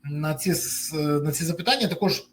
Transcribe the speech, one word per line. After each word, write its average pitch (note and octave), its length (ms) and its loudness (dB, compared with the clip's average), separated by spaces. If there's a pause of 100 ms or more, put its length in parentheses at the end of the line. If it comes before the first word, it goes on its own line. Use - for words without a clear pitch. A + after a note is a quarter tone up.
на D3+ 300 -2
ці F3+ 160 -2
с-, - 460 -2
на D3 360 2
ці E3 120 -2
запитання, F#3+ 440 0
також - 440 0